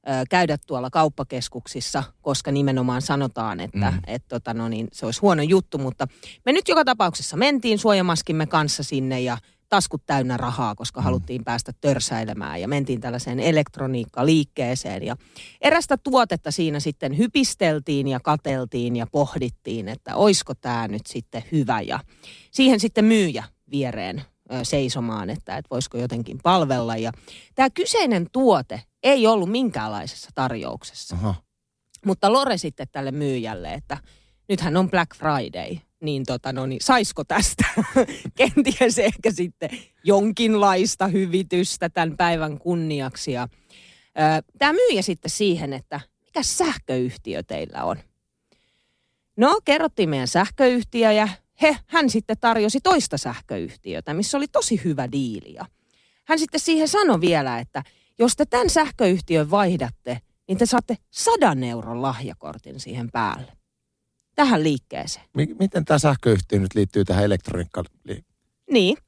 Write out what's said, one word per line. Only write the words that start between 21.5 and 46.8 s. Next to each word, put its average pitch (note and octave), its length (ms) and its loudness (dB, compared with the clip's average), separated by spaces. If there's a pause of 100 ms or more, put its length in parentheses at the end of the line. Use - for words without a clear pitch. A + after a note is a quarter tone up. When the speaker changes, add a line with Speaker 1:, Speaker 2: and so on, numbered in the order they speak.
Speaker 1:
hyvä B2 300 0
ja C2+ 180 -6 (520)
siihen C4 280 6
sitten G#3+ 260 2
myyjä F#3+ 380 4 (280)
viereen, A#2+ 500 -4 (300)
ö, B2+ 120 -4
seisomaan, A#2+ 680 -2
että, A#2 280 -8
et D3+ 140 -12
voisiko B2 260 -6
jotenkin A#2+ 460 -6
palvella. C3 540 2
Ja A2+ 140 -4 (440)
tää C4 140 4
kyseinen C4 640 0
tuote F3+ 500 2 (220)
ei B3 240 6
ollut G3+ 240 4
minkäänlaisessa B2 840 -4
tarjouksessa. A#2 800 -6
Speaker 2:
Aha. F#2 200 -2 (680)
Speaker 1:
Mutta G3+ 280 2
Lore C4 240 2
sitten C#3 340 -8
tälle C#3 200 -6
myyjälle, A2+ 600 -4
että C#3 240 -10 (520)
nythän E3 280 0
on F#3 120 2
Black F3 260 -2
Friday, D3+ 600 -4 (240)
niin, C#3+ 240 -4
tota, C3 280 -6
no C3 120 -4
niin, C3 180 -6
saisiko A3+ 400 2
tästä - 400 0 (420)
<laughs> - 320 -12
kenties C4 600 2
ehkä A3 320 0
sitten E3+ 380 -6 (340)
jonkinlaista G3+ 1040 2
hyvitystä F3+ 840 0
tämän E3 280 -2
päivän D#3+ 420 0
kunniaksi. D#3 720 -4
Ja, B2 160 -4 (680)
ö, D#3 260 2 (140)
tää D4 160 4
myyjä G4 280 4
sitten F#3 300 -4
siihen, E3 420 0
että C#3 260 -10 (260)
mikä D4 180 -2
sähköyhtiö B2+ 1000 -2